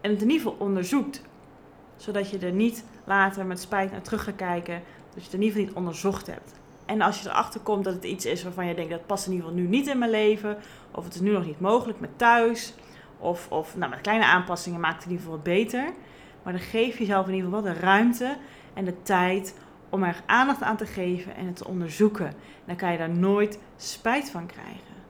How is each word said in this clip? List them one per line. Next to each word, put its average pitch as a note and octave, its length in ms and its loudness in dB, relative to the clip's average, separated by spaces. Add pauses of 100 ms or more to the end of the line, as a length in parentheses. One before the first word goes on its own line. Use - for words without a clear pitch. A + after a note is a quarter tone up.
En G#3+ 100 0
het G#3 120 2
in A3+ 80 6
ieder D4+ 160 2
geval - 200 -4
onderzoekt. G3 560 0 (720)
Zodat G3 340 -4
je G3 80 -6
er F3+ 140 -2
niet A3+ 320 2 (200)
later G3 420 2
met F3+ 140 -6
spijt G3 300 -2
naar G3 120 -12
terug G#3+ 220 -4
gaat G3+ 120 -8
kijken. F3 460 -4 (320)
Dat - 40 -12
je - 60 -16
het - 80 -16
in F#3+ 100 0
ieder G#3+ 100 4
geval G3+ 160 0
niet - 80 -8
onderzocht F3+ 500 -4
hebt. - 260 -14 (340)
En G#3+ 140 0
als F#3 220 2
je - 60 -10
erachter - 320 0
komt G3+ 240 0
dat F#3 100 -2
het F3+ 100 -10
iets F3+ 220 -6
is E3+ 160 -2
waarvan F3+ 240 -6
je E3+ 80 -2
denkt, E3 160 -4
"Dat E3+ 160 -8
past F#3+ 200 -2
in F#3+ 60 -2
ieder F3 160 -2
geval F3 140 -2
nu F3 60 0
niet C4+ 180 4
in C#4 120 0
mijn A#3 120 2
leven." G#3+ 480 2 (320)
Of - 140 -8
het F3 100 -12
is E3+ 60 -6
nu G3+ 120 4
nog F#3 140 2
niet D3+ 140 -8
mogelijk A3 400 2
met A#3+ 180 -10
thuis. A#3 560 4 (440)
Of, F3 320 -4
of - 260 -4
nou, E3 140 -4
met C3 100 -10
kleine G#3+ 240 2
aanpassingen F3 560 4
maakt E3 140 0
het - 100 -16
in F3 60 -8
ieder F3+ 140 -4
geval D#3+ 180 -8
wat E3+ 120 0
beter. B3 380 0 (500)
Maar F3+ 100 -8
dan F3+ 100 -4
geef A3+ 300 0
je A3+ 120 -4
jezelf F#3+ 220 2
in F#3+ 80 -2
ieder F#3 160 -2
geval G#3 140 -2
wel F3+ 100 -2
de E3 60 -6
ruimte A#3+ 560 4 (380)
en F#3+ 100 -4
de F3+ 180 -6
tijd F#3 520 2 (340)
om G3 140 0
er F3 240 -2
aandacht C4 360 4
aan A3 140 0
te G#3+ 100 -6
geven F3+ 500 -4
en F#3 100 -8
het F3 100 -8
te - 120 -12
onderzoeken. F#3 580 0
En - 380 -14
dan F3 120 -8
kan F3 160 0
je E3+ 60 0
daar E3 120 -2
nooit G3 480 2 (180)
spijt C#4 540 -2
van E3+ 160 -8
krijgen. - 480 -16 (160)